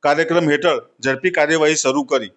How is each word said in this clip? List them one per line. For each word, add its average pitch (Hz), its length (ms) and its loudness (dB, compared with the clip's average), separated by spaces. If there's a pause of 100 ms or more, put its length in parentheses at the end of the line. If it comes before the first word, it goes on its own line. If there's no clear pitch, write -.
કાર્યક્રમ 160 520 0
હેઠળ 147 320 0 (140)
ઝડપી 135 340 -2
કાર્યવાહી 156 500 0
શરૂ 139 220 0
કરી. 123 320 -4